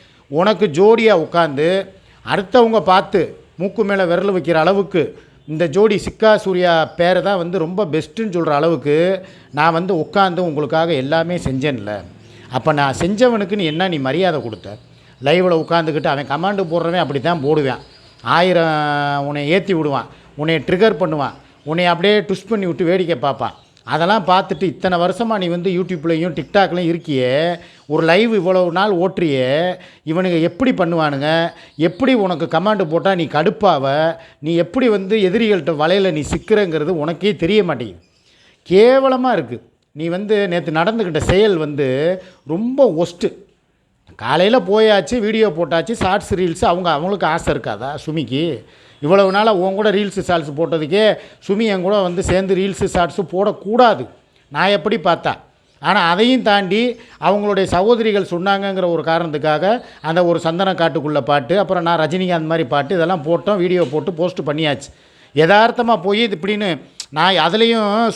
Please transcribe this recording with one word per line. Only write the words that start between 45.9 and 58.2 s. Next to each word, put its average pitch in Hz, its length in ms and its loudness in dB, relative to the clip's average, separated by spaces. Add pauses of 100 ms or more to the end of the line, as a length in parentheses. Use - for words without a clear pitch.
ஷார்ட்ஸ், 202 420 -2
ரீல்ஸ், 175 300 -2
அவங்க, 180 260 0
அவங்களுக்கு 170 360 -2
ஆசை 160 280 -2
இருக்காதா 127 400 -6
சுமிக்கு? 143 680 -6 (360)
இவ்வளவு 190 300 4
நாளா 214 240 2
உன் 190 200 0
கூட 208 160 0
ரீல்ஸ், 196 320 -2
ஷார்ட்ஸ் 160 280 -2
போட்டதுக்கே 165 640 0 (320)
சுமி 202 140 0
என் 196 200 0
கூட 196 160 0
வந்து 180 240 -2
சேர்ந்து 190 320 0
ரீல்ஸ், 196 320 -2
ஷார்ட்ஸ் 175 340 -2
போடக்கூடாது 196 880 0 (400)
நான் 160 200 0
எப்படி 202 280 0
பார்த்தா. 165 360 0 (480)
ஆனா 170 300 2
அதையும் 233 320 2
தாண்டி 208 580 0 (200)
அவங்களுடைய 196 440 0
சகோதரிகள் 202 600 2